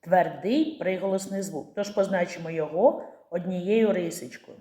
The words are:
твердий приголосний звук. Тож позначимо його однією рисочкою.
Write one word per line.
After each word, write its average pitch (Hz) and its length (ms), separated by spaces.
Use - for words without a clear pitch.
твердий 180 760
приголосний 190 640
звук. 156 320
Тож 202 160
позначимо 175 600
його 165 520
однією 185 600
рисочкою. 170 680